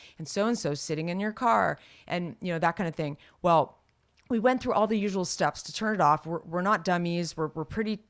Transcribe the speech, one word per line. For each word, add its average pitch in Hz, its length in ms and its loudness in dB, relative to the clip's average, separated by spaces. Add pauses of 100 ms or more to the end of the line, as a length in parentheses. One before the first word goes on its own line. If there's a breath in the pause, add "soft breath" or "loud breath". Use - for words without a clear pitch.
(180 loud breath)
And 156 80 -12
so-and-so 208 460 0
sitting 160 380 -4
in 185 100 -4
your 214 120 -2
car, 202 460 2 (280 soft breath)
and, 175 340 -4
you 180 140 -2
know, 160 40 -2
that 170 180 2
kind 175 120 -2
of 165 60 -4
thing. 147 240 -4 (240 soft breath)
Well, 170 360 4 (520)
we 233 80 2
went 254 240 2
through 254 100 -2
all 214 140 4
the 214 120 0
usual 190 280 -2
steps - 380 -2
to 156 100 -12
turn 214 200 -2
it 185 60 0
off. 151 240 4
We're, 160 220 -6
we're 175 160 -4
not 196 200 2
dummies. 175 540 0
We're, 156 120 -2
we're 156 180 -8
pretty 214 440 -4